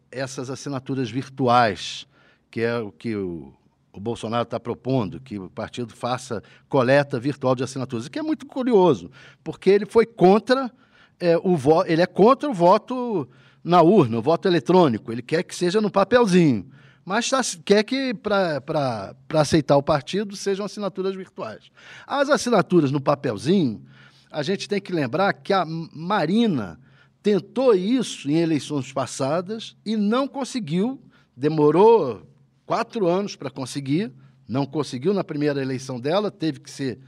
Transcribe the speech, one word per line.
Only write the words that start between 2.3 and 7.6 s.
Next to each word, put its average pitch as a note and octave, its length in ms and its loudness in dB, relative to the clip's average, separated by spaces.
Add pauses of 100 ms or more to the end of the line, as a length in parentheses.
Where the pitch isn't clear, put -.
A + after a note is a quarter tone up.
que A2+ 100 -8
é A#2 180 -2
o G#2+ 120 -8
que A2+ 240 -8
o, E2+ 380 -8 (400)
o G2 80 -18
Bolsonaro A#2 440 -4
tá A#2 160 -8
propondo, A#2 600 -4
que G#2 180 -12
o F2+ 120 -14
partido A2 440 -12
faça A#2+ 480 -6 (260)
coleta C3+ 500 2
virtual B2+ 360 -2
de B2+ 100 -4